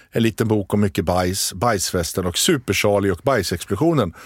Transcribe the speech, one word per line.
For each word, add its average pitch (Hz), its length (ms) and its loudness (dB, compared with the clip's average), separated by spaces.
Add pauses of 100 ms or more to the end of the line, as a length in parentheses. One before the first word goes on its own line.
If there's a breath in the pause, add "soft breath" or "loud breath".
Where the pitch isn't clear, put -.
(120 loud breath)
En 120 100 2
liten 113 260 0
bok 107 260 0
om 104 60 4
mycket 98 240 0
bajs, 92 480 0
Bajsfesten 92 760 -2
och 85 120 -4
Super-Charlie 101 720 2
och 90 120 -2
bajsexplosionen, 120 920 0 (120)